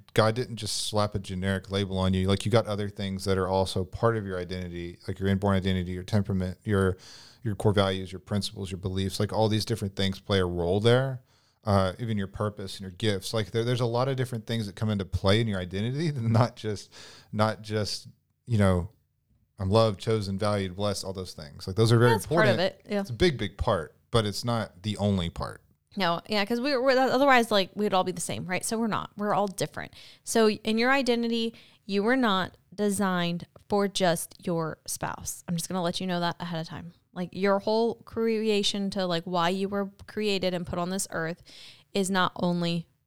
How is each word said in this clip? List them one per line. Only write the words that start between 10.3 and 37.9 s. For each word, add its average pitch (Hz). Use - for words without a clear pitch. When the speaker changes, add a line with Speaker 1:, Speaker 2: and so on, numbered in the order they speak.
Speaker 1:
a 90
role 87
there. 127
Uh, 95
even 113
your 98
purpose 101
and -
your 95
gifts. 98
Like, 110
there, 113
there's 120
a 123
lot 120
of 131
different 123
things 113
that 98
come 107
into 98
play 101
in 117
your 98
identity, 117
<laughs> 147
not 117
just, 107
not 107
just, 107
you 117
know, 92
I'm 95
loved, 110
chosen, 101
valued, 98
blessed, 101
all 95
those 92
things. -
Like, 92
those 113
are 117
very 120
Speaker 2:
That's -
part -
Speaker 1:
important. 175
Speaker 2:
of 180
it, -
yeah. 202
Speaker 1:
It's 202
a -
big, 151
big 104
part, 92
but 113
it's 101
not 113
the 104
only 95
part. 53
Speaker 2:
No, 170
yeah, 208
'cause 240
we, 277
we're, 254
otherwise, 254
like, 202
we'd 208
all 185
be 180
the 175
same, 139
right? 180
So 226
we're 226
not. 147
We're 208
all 196
different. 151
So 220
in 220
your 240
identity, 233
you 196
were 240
not 202
designed 185
for 202
just 175
your 165
spouse. -
I'm 175
just 165
gonna 185
let 175
you 185
know 175
that 170
ahead 170
of 170
time. 170
Like, 180
your 196
whole 220